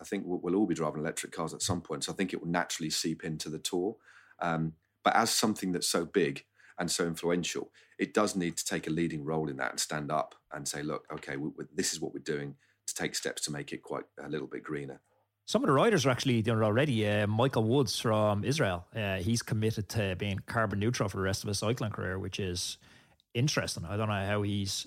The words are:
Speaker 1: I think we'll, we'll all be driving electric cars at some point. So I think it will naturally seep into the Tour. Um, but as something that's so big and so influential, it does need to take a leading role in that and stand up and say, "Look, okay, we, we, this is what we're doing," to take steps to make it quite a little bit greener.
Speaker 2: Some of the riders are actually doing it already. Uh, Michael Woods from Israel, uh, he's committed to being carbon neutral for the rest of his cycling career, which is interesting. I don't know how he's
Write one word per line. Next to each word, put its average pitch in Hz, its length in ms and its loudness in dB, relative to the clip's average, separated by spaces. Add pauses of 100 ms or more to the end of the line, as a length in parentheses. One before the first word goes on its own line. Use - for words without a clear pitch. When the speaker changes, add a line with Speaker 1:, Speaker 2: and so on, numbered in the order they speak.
Speaker 1:
I - 40 -16
think 98 220 -4
we'll, 87 140 -2
we'll 87 160 2
all 104 100 6
be 87 80 2
driving 78 260 -2
electric 78 300 -4
cars 80 240 -6
at - 80 -8
some 90 180 0
point. - 240 -6
So 85 80 -4
I 80 40 -14
think 95 160 -2
it - 80 -4
will 82 100 -4
naturally 85 400 -2
seep - 320 -2
into 80 260 -6
the 80 120 -6
Tour. 95 360 -2 (440)
Um, 82 320 0 (320)
but 98 100 6
as 113 160 6
something 104 400 2
that's - 180 0
so 87 160 2
big 82 400 2 (340)
and 90 120 -2
so 87 160 0
influential, 85 640 -2 (280)
it 98 140 -2
does 104 220 4
need 85 220 -2
to - 80 -4
take 85 240 -4
a - 20 0
leading 80 340 0
role 78 240 -2
in 69 100 -6
that 65 120 -2
and - 100 -4
stand 73 300 -4
up 76 240 -2 (160)
and 73 160 -10
say, 73 160 -4
"Look, 76 300 -4
okay, - 240 -8
we, 71 200 -4
we, 73 160 -8
this 76 200 0
is 80 80 -8
what 80 120 -6
we're 71 80 -8
doing," 71 360 -4 (300)
to - 80 -4
take 80 200 -4
steps - 280 -4
to 78 100 -2
make 71 200 -8
it - 100 -8
quite 73 220 -6 (180)
a 73 60 -10
little 73 180 -4
bit 65 160 -10
greener. 69 380 -8 (460)
Speaker 2:
Some 226 160 2
of 277 40 0
the 165 60 6
riders 165 340 6
are 135 40 6
actually 120 320 4
doing 113 160 2
it 110 60 4
already. 110 440 4
Uh, 104 180 4
Michael 113 380 4
Woods 131 340 2
from 107 460 4
Israel, 107 500 0
uh, 101 220 0
he's 107 260 0
committed 110 480 0
to 98 260 0
being 101 300 -2
carbon 107 320 0
neutral 110 300 2
for 95 80 -6
the 98 60 0
rest 95 200 0
of - 60 -6
his 98 100 -2
cycling 107 320 0
career, 95 280 -4
which 95 200 -6
is 90 400 -4 (560)
interesting. 113 500 0
I 92 120 -4
don't 110 120 0
know 98 180 0
how 104 160 2
he's 101 440 -2